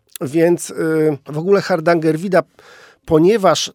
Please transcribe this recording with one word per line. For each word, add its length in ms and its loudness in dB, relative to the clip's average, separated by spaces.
Więc, 500 0
e, 40 -16
w 60 -8
ogóle 240 0
Hardangervidda, 800 0
ponieważ 720 2